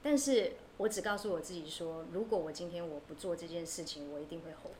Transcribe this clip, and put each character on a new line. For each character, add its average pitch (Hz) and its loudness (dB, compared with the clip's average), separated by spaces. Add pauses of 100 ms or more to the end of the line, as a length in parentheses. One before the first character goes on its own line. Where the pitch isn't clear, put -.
但 285 8
是 247 6 (240)
我 208 4
只 214 2
告 208 2
诉 202 -2
我 170 2
自 170 -6
己 156 -6
说， 165 -4
如 196 0
果 220 2
我 156 0
今 175 -6
天 170 -4
我 151 -4
不 160 -12
做 170 -2
这 170 -8
件 165 -4
事 165 -6
情， 147 -8
我 147 -6
一 151 -6
定 165 -8
会 160 -10
后 170 -12